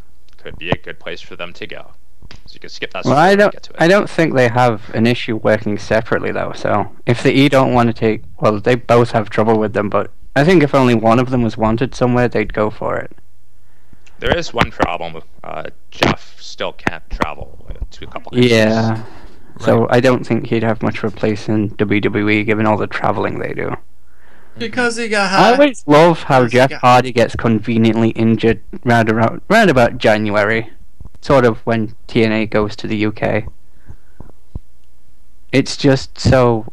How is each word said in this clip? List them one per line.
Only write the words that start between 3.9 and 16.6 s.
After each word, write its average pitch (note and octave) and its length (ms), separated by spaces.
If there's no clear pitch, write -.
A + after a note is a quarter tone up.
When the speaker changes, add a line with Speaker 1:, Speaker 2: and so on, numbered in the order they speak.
Speaker 2:
think D#3+ 260
they B2+ 120
have A#2 480
an A2+ 120
issue A#2+ 300
working G#2+ 400
separately, G2+ 540
though, F#2+ 220
so G2+ 380
if A#2+ 180
the C3+ 100
E C#3 160
don't C3 240
wanna A#2+ 200
take, A2 300
well, G#2+ 200
they A#2+ 160
both A#2+ 360
have A2+ 180
trouble A2 300
with G#2+ 140
them, G#2 160
but G2+ 220
I C#3 80
think E3+ 200
if C#3 120
only B2 200
one A2+ 240
of B2+ 100
them B2+ 140
was G#2+ 140
wanted A2+ 380
somewhere, B2 320
they'd A2 260
go G#2+ 160
for - 280
it. - 140
Speaker 1:
There C3 180
is D#3+ 160
one A#2 180
problem. E2+ 500
Uh, D#2 220
Jeff - 500
still F#2 320